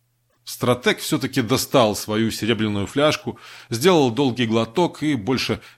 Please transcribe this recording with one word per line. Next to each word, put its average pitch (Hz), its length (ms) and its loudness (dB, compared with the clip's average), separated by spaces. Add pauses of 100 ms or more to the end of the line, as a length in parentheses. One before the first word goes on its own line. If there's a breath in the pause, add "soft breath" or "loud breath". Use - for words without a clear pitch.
(440)
Стратег 123 540 -2
всё-таки 135 440 -2
достал 113 520 2
свою 107 380 -2
серебряную 104 560 -2
фляжку, 143 500 -2 (300 loud breath)
сделал 139 420 4
долгий 123 360 0
глоток 113 560 0
и, 151 120 0
больше 113 460 -2 (180 loud breath)